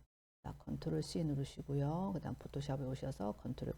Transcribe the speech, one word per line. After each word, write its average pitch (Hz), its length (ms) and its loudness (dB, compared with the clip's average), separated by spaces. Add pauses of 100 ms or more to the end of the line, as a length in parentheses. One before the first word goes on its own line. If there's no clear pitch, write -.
(440)
자, - 160 -6
컨트롤 156 440 0
C 175 200 0
누르시고요. 143 920 2
그 185 80 0
다음 139 140 -2
포토샵에 143 500 -2
오셔서 131 520 0
컨트롤 127 400 -2